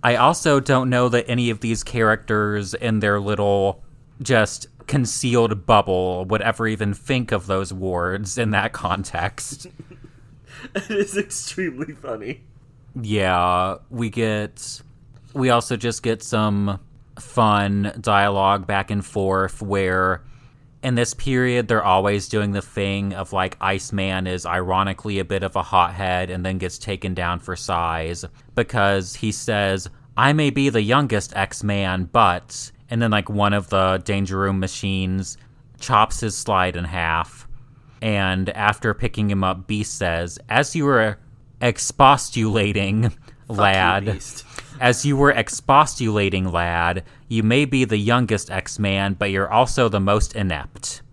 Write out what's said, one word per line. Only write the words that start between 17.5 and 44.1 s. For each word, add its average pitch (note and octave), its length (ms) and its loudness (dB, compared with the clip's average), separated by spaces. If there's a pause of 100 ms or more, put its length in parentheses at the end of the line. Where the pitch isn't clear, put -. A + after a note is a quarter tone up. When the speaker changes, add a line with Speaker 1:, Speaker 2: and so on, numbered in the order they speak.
Speaker 1:
dialogue G2 680 4
back G2 240 -2
and G2+ 120 -2
forth F#2+ 580 -2
where F#2 640 0 (600)
in B2+ 120 0
this A#2 180 0
period, B2+ 540 0
they're A2 160 2
always G2 440 2
doing G#2 240 0
the G2+ 100 -2
thing G2 520 -4
of, F#2+ 200 -8
like, F#2+ 280 -2
Iceman F#2+ 640 -2
is F2+ 200 -4
ironically F#2 760 -2
a F#2 60 -4
bit F#2+ 180 -4
of F#2+ 120 -6
a G2 60 0
hothead F2+ 680 0
and F#2 120 -6
then F#2 140 -2
gets F2+ 200 -6
taken F#2+ 360 -6
down F2 260 -2
for F2+ 160 -8
size E2+ 680 -4 (300)
because G2 600 0
he G#2+ 160 -2
says, G2 580 -2 (280)
"I C3+ 160 4
may D3+ 160 2
be C#3 200 2
the A2+ 120 2
youngest A2 540 0
X-Man, F#2+ 760 -2
but," F#2 600 2 (180)
and A#2 120 -2
then, A#2 100 2
like, G#2 180 0
one G2+ 240 2
of G2+ 160 -2
the F#2+ 340 2
Danger G2 360 -2
Room G2 200 0
machines F#2+ 760 -4 (420)
chops - 400 2
his G#2+ 160 -4
slide F#2 400 0
in F2 100 -4
half. E2 600 -4 (540)
And F#2+ 480 -2
after G#2 460 -2
picking A2 340 -2
him G2 140 0
up, F#2 240 -4
Beast G#2 320 -6
says, E2+ 400 -4 (100)
"As C3+ 260 0
you D#3 100 0
were A2 340 2 (420)
expostulating, A2 1500 2
Speaker 2:
Fuck - 100 -8 (300)
you, A#2 60 -6
Speaker 1:
lad." G2 500 4
Speaker 2:
Beast. - 400 -8 (360)